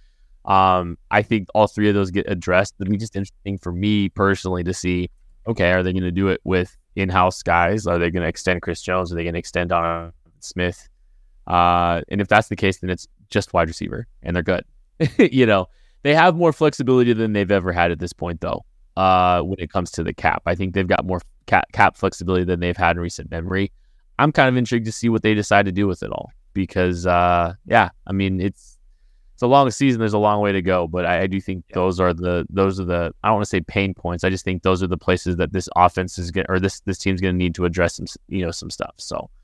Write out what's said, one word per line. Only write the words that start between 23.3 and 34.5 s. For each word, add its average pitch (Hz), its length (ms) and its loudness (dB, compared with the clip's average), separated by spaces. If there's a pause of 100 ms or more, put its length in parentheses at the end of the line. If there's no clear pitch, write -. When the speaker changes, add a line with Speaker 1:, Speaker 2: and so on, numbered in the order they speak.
Speaker 1:
I'm 147 140 2
kind 135 180 4
of 127 80 0
intrigued 117 280 -2
to 110 60 -6
see 117 180 -2
what 113 120 0
they 110 120 2
decide 101 320 2
to 98 60 -2
do 101 160 0
with 90 140 -4
it - 100 -10
all - 200 -10 (220)
because, 90 520 -2
uh, 87 480 2 (120)
yeah, 95 240 2 (180)
I 98 60 -8
mean, 95 260 -2
it's, - 380 -6 (560)
it's - 80 -8
a 123 60 0
long 135 220 6
season. 123 300 2
There's 107 140 0
a 107 40 2
long 104 240 2
way 101 100 2
to 98 100 0
go, 87 260 0
but 87 180 -4
I, 87 180 2
I 98 40 0
do 95 140 -2
think 92 280 -10
Speaker 2:
Yeah. - 60 -12
Speaker 1:
those 92 240 0
are 90 140 4
the, 87 360 -2
those 98 300 0
are 92 60 -4
the, 87 280 -2 (100)
I 95 40 0
don't 110 80 4
wanna 101 100 -2
say 92 160 -2
pain 98 320 -2
points. 87 300 -6
I 95 60 2
just 92 160 -4
think 90 180 -4